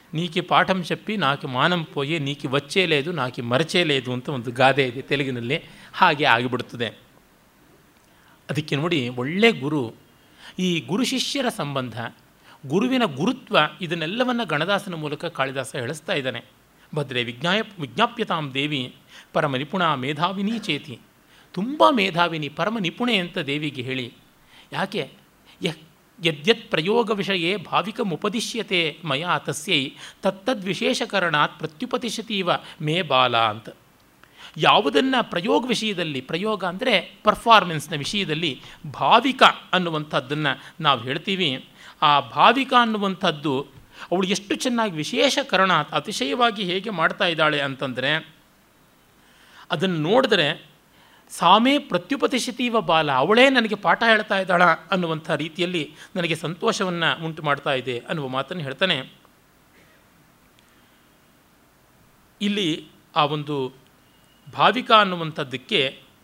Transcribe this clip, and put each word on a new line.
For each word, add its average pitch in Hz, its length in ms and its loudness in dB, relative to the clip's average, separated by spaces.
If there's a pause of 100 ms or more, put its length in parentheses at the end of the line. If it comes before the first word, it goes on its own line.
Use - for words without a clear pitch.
(140)
"ನೀಕಿ 170 280 -4
ಪಾಠಂ 175 420 2
ಶಪ್ಪಿ 175 340 -6
ನಾಕಿ 143 300 0
ಮಾನಂ 156 380 0
ಪೋಯೆ, 151 340 -4
ನೀಕಿ 143 280 -4
ವಚ್ಚೇ 143 380 0
ಲೇದು 156 260 0
ನಾಕಿ 131 300 -4
ಮರಚೇ 151 420 2
ಲೇದು" 135 300 0
ಅಂತ 123 160 -6
ಒಂದು 127 220 -6
ಗಾದೆ 131 360 4
ಇದೆ 123 140 -8
ತೆಲುಗಿನಲ್ಲಿ, 135 600 -4 (320)
ಹಾಗೆ 151 320 4
ಆಗಿಬಿಡುತ್ತದೆ. 120 800 0 (1500)
ಅದಕ್ಕೆ 151 260 -4
ನೋಡಿ, 143 340 -2
ಒಳ್ಳೆ 156 420 0
ಗುರು, 139 420 -4 (640)
ಈ 180 200 0
ಗುರು 160 240 -2
ಶಿಷ್ಯರ 254 460 -2
ಸಂಬಂಧ, 131 520 -6 (640)
ಗುರುವಿನ 240 380 0
ಗುರುತ್ವ, 185 540 -2 (240)
ಇದನ್ನೆಲ್ಲವನ್ನ 202 600 -2
ಗಣದಾಸನ 180 520 -2
ಮೂಲಕ 151 300 -8
ಕಾಳಿದಾಸ 135 500 -6
ಹೇಳಿಸ್ತಾ 151 380 -6
ಇದ್ದಾನೆ. 127 320 -4 (500)
"ಭದ್ರೇ 123 280 -2
ವಿಜ್ಞಾಯ-, 165 400 -2 (160)
ವಿಜ್ಞಾಪ್ಯತಾಂ 165 760 -2
ದೇವಿ 139 420 -4 (380)
ಪರಮ 147 220 0
ನಿಪುಣ 156 380 0
ಮೇಧಾವಿನಿ 180 640 -4
ಚೇತಿ." 143 400 -8 (540)
ತುಂಬ 277 380 0
ಮೇಧಾವಿನಿ, 170 580 0
ಪರಮ 214 300 -4
ನಿಪುಣೆ 208 380 -2
ಅಂತ 175 200 -4
ದೇವಿಗೆ 143 440 -4
ಹೇಳಿ. 127 320 -8 (580)
ಯಾಕೆ? 165 400 -6 (500)
"ಯಹ್-, - 640 -8
ಯದ್ಯತ್ 160 420 0
ಪ್ರಯೋಗ 202 420 0
ವಿಷಯೇ 190 460 -2
ಭಾವಿಕಮುಪದಿಶ್ಯತೆ 185 1500 -4
ಮಯಾ 151 320 -2
ತಸ್ಯೈ 143 520 -2 (320)
ತತ್ತದ್ 196 440 -4
ವಿಶೇಷ 233 420 -2
ಕಾರಣಾತ್ 165 520 0
ಪ್ರತ್ಯುಪತಿಶತೀವ 220 920 -4 (320)
ಮೇ 156 200 0
ಬಾಲ" 127 360 4
ಅಂತ. 113 320 0 (880)
ಯಾವುದನ್ನು 233 720 4
ಪ್ರಯೋಗ 233 360 0
ವಿಷಯದಲ್ಲಿ, 180 560 -2
ಪ್ರಯೋಗ 190 440 -4
ಅಂದರೆ 190 580 -2
ಪರ್ಫಾರ್ಮೆನ್ಸ್ನ 190 720 4
ವಿಷಯದಲ್ಲಿ 156 640 -4 (320)
ಭಾವಿಕ 233 500 4 (300)
ಅನ್ನುವಂಥದ್ದನ್ನು 151 1080 -2
ನಾವು 139 200 4
ಹೇಳ್ತೀವಿ. 151 680 -4 (340)
ಆ 147 180 6
ಭಾವಿಕ 214 600 4
ಅನ್ನುವಂಥದ್ದು 180 800 -2 (500)
ಅವಳು 185 160 0
ಎಷ್ಟು 202 280 -4
ಚೆನ್ನಾಗಿ 226 400 -2
ವಿಶೇಷ 262 520 0
ಕಾರಣ 185 260 4
ಅತಿಶಯವಾಗಿ 214 920 0
ಹೇಗೆ 175 260 -4
ಮಾಡ್ತಾ 180 380 0
ಇದ್ದಾಳೆ 151 340 2
ಅಂತಂದರೆ, 135 680 -4 (1400)
ಅದನ್ನು 175 260 0
ನೋಡಿದ್ರೆ 175 680 2 (640)
"ಸಾಮೇ 226 500 6
ಪ್ರತ್ಯುಪತಿಶತೀವ 247 1000 0
ಬಾಲ", 160 300 2
ಅವಳೇ 208 380 6
ನನಗೆ 226 260 2
ಪಾಠ 190 340 2
ಹೇಳ್ತಾ 208 300 2
ಇದ್ದಾಳ 180 240 4
ಅನ್ನುವಂಥ 165 680 0
ರೀತಿಯಲ್ಲಿ 160 600 -2 (240)
ನನಗೆ 170 200 -2
ಸಂತೋಷವನ್ನು 170 880 -2
ಉಂಟು 160 180 -8
ಮಾಡ್ತಾ 143 300 0
ಇದೆ 123 260 -4
ಅನ್ನುವ 143 280 -6
ಮಾತನ್ನು 139 360 -6
ಹೇಳ್ತಾನೆ. 135 480 -2 (3250)
ಇಲ್ಲಿ 202 460 -2 (280)
ಆ 156 100 4
ಒಂದು 143 580 -4 (680)
ಭಾವಿಕ 208 380 2
ಅನ್ನುವಂಥದ್ದಕ್ಕೆ 160 1080 2 (240)